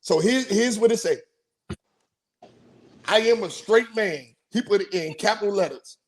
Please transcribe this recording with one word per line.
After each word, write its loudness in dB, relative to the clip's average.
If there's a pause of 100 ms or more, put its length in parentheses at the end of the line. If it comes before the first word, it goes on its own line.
So 0
here, 2
here's 0
what 4
it 0
say. -2 (1900)
I 4
am 2
a -6
straight 0
man. -6 (160)
He -2
put 0
it -8
in -4
capital -2
letters. -4 (100)